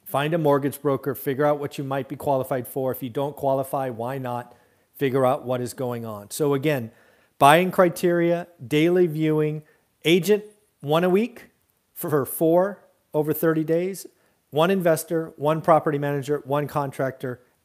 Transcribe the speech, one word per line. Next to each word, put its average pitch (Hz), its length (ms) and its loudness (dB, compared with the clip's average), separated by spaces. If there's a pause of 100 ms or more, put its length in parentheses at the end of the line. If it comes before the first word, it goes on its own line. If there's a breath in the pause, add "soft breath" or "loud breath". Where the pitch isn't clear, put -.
Find 147 300 -2
a 175 40 -2
mortgage 143 440 0
broker, 135 320 -2
figure 139 320 -2
out 147 120 0
what 139 200 -10
you 147 60 -8
might 135 260 -6
be 151 40 -8
qualified 131 540 -2
for. 131 240 -4
If 117 100 -8
you 131 60 -8
don't 143 260 -6
qualify, 135 540 -2
why 123 300 -8
not? 123 360 -8 (400 soft breath)
Figure 135 300 0
out 127 220 0
what 123 160 -2
is 117 100 -6
going 120 320 -6
on. 104 260 -12
So 147 220 0
again, 135 380 -2 (480 soft breath)
buying 165 320 8
criteria, 175 800 2 (160)
daily 170 420 2
viewing, 156 560 -2 (420 soft breath)
agent 190 400 4 (360)
one 156 240 2
a 185 60 2
week 220 360 0 (480)
for 147 320 -2
four 175 580 0 (300)
over 151 180 0
thirty 160 320 0
days, 175 420 -4 (440)
one 160 200 2
investor, 165 680 0
one 156 260 -2
property 156 360 4
manager, 143 460 -2
one 143 240 -2
contractor, 135 720 -4 (240 soft breath)